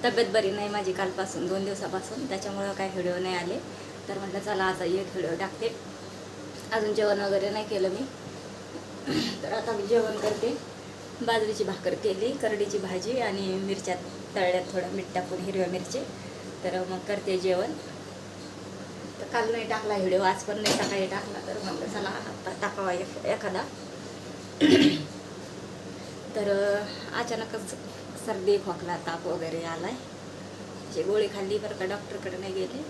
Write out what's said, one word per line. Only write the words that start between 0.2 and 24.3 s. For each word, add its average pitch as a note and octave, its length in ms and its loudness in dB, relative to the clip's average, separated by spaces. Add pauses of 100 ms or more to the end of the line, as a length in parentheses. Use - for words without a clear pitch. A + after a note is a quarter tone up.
बरी G3 240 6
नाही G#3 180 0
माझी G3+ 240 0
कालपासून, F#3 540 0
दोन F#3+ 180 2
दिवसापासून, F#3+ 640 -4
त्याच्यामुळं G3 440 -2
काही F#3+ 160 -2
व्हिडिओ F3+ 280 0
नाही F#3 180 0
आले. F3 240 -2 (480)
तर G3 100 -4
म्हटलं G3 220 -4
चला G3 240 2
आता F#3 200 2
एक E3+ 100 2
व्हिडिओ F#3 460 0
टाकते. G3 360 -2 (960)
अजून G#3+ 220 2
जेवण G#3 260 6
वगैरे G3+ 300 4
नाही G#3+ 180 -2
केलं F#3+ 220 4
मी. G#3+ 160 -2 (1040)
<clears throat> - 360 0
तर - 80 -2
आता A3 200 0
मी G3+ 160 0
जेवण A3 300 4
करते. G#3+ 400 0 (640)
बाजरीची A3 420 2
भाकर F#3 300 0
केली, G#3 380 2
करडीची G#3 460 2
भाजी F#3+ 420 0
आणि G3 340 0
मिरच्या F#3+ 420 0 (400)
तळल्यात, F3+ 380 4
थोडं F3+ 160 0
मीठ G3 160 -2 (100)
टाकून F3+ 240 0
हिरव्या F#3 280 2
मिरची. F#3 360 -2 (600)
तर F3+ 260 0
मग F#3 180 -2
करते G3 300 2
जेवण. F#3 340 4 (1500)
तर - 40 -4
काल A3+ 260 2
नाही A3+ 160 0
टाकला G#3+ 300 0
व्हिडिओ, F#3 240 6
आज F#3+ 220 4
पण G#3 180 -2
नाही G#3+ 120 6
सकाळी G3 340 2
टाकला. G3+ 400 -4
तर F#3+ 160 -4
म्हटलं F#3+ 240 -2
चला G3 220 -2
आता F#3 520 -6
टाकावा G3 320 0
एक-, F3+ 320 -4
एखादा. G3+ 380 0 (1000)